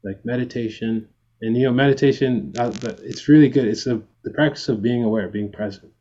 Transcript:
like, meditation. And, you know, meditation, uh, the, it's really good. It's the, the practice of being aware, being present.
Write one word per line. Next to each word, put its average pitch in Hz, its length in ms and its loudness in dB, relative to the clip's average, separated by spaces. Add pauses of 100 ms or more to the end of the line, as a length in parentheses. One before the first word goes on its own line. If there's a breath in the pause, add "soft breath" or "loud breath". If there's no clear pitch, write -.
like, 101 200 -12
meditation. 113 840 -6 (340)
And, 113 140 0
you 127 100 2
know, 123 60 2
meditation, 135 840 2
uh, 120 120 -2
the, 101 340 -10
it's - 240 -10
really 147 220 8
good. 127 180 2
It's 107 160 -4
the, 117 180 -2 (220)
the - 80 -8
practice 147 360 -2
of 107 140 -2
being 120 220 0
aware, 107 240 -2
being 104 240 -6
present. 101 480 -10